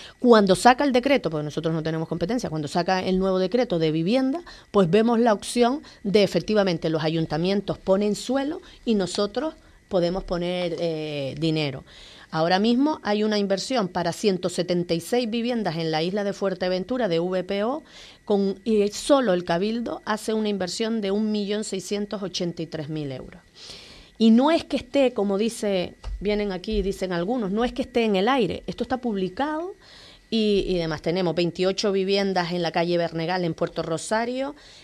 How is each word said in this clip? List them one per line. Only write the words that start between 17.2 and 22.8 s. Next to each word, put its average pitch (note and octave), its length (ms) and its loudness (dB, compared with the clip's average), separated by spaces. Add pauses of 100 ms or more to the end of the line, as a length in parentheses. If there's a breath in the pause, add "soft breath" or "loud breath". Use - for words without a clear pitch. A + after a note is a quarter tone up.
P G3 200 -2
O, C4+ 200 -4 (400 loud breath)
con, G3 400 2
y G#3+ 260 4
solo B3+ 440 2
el F3+ 100 0
Cabildo G#3+ 640 -2
hace G#3+ 280 -4
una A3 160 0
inversión G#3 520 -2
de G3 100 -2
un G#3+ 200 0
millón G#3 320 -2
seiscientos G3+ 600 -6
ochenta F3 380 -6
y D#3 60 -6
tres D#3 220 -8